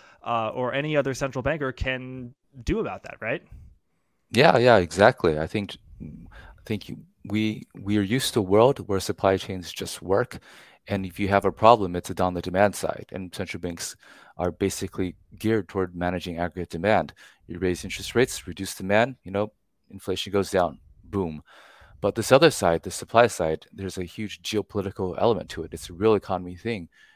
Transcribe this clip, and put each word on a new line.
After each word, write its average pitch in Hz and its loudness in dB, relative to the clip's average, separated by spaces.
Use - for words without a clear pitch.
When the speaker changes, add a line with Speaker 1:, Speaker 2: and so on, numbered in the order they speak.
Speaker 1:
uh, 113 -2
or 123 -4
any 151 -2
other 135 0
central 135 -6
banker 139 -2
can 127 -8
do 202 -2
about 101 -6
that, - -16
right? 120 -6
Speaker 2:
Yeah, 135 6
yeah, 117 8
exactly. 90 4
I 78 -2
think 101 -6
I - -20
think 107 -8
you, - -10
we, 107 -2
we 101 0
are 104 4
used - -2
to 120 4
a - 2
world 104 4
where 98 0
supply 98 2
chains 92 -8
just - -12
work, 98 -2
and 98 -4
if 90 -12
you 98 -2
have 101 4
a 92 2
problem, 107 6
it's - -6
on 90 0
the 87 -4
demand 95 2
side, - -8
and 92 -12
central 90 -10
banks 87 -10
are 87 -2
basically 95 -4
geared 110 0
toward 92 -4
managing 87 -4
aggregate 87 -6
demand. 85 0
You 90 -12
raise 90 -2
interest - -10
rates, - 0
reduce 92 -10
demand, 110 0
you 95 -14
know, 101 -4
inflation 98 -8
goes 98 0
down, 87 2
boom. 82 -4
But 101 0
this - 2
other 143 8
side, 85 0
the 95 -10
supply 117 4
side, 80 -2
there's 98 -10
a 92 -6
huge - -12
geopolitical 98 -4
element 101 2
to - -10
it. 80 -12
It's - -14
a 90 -14
real 107 4
economy 90 -4
thing. 101 -8